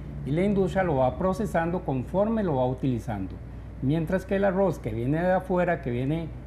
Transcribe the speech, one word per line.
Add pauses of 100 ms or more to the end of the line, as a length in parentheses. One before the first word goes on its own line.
(260)
y
la
industria
lo
va
procesando
conforme
lo
va
utilizando. (480)
Mientras
que
el
arroz
que
viene
de
afuera,
que
viene (180)